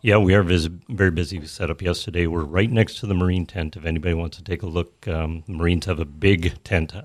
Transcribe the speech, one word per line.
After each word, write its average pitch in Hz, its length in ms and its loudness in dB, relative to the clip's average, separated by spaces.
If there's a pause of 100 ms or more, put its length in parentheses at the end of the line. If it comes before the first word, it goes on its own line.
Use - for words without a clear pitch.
Yeah, 104 160 4
we 95 180 6
are 101 80 6
vis-, 85 280 2 (180)
very 101 220 2
busy. 85 280 -4
We 76 80 -12
set 78 240 -8
up 80 120 -8
yesterday. 87 440 -2
We're 82 160 -2
right 90 300 0
next 110 280 2
to 113 60 -6
the 101 80 0
Marine 90 300 0
tent. 80 320 -8
If 78 80 -14
anybody 82 300 -2
wants 82 240 -6
to 85 60 -20
take 90 180 -6
a 98 40 -8
look, 85 400 -6
um, 80 400 -4
the 98 60 -12
Marines 85 320 0
have 85 160 -4
a 80 60 -4
big 85 480 0 (100)
tent. 82 300 -2 (100)